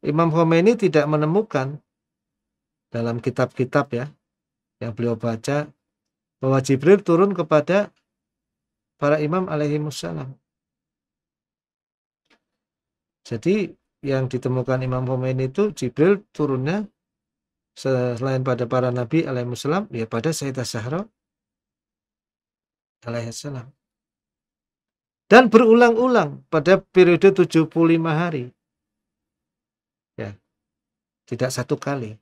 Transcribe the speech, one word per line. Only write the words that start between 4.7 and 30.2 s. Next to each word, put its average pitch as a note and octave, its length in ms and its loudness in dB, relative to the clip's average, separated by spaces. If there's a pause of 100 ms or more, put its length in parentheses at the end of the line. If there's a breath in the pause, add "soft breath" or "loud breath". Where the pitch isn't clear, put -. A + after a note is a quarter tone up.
yang A2+ 160 -10
beliau A2+ 240 -4
baca, A#2+ 560 -6 (640)
bahwa C3+ 240 0
Jibril D3 400 4
turun F#3 320 2
kepada E3+ 560 0 (1120)
para D3 160 0
imam E3 320 -4
alaihimussalam. D3+ 880 -6 (3000)
Jadi F3 480 -2 (280)
yang C3+ 280 -2
ditemukan B2+ 520 -2
Imam B2+ 240 -4
Khomeini C3 440 -2
itu G3+ 240 -2
Jibril D#3+ 600 0
turunnya D3 520 -2 (920)
selain B2+ 640 -2
pada B2+ 240 -2
para B2+ 240 0
nabi B2 360 -2
alaihimussalam, C3+ 680 -6
ya, A2+ 160 -6
pada A#2 200 -2
Sayyidah C3+ 360 -6
Zahra B2+ 360 -6 (2000)
alaihissalam. A#2 640 -10 (1600)
Dan B3 180 8
berulang-ulang A3+ 1040 4
pada E3 300 2
periode F3+ 500 6
tujuh E3 400 2
puluh E3 240 4
lima D#3+ 240 -2
hari. D3+ 320 -6 (1700)
Ya, G#2 160 -12 (880)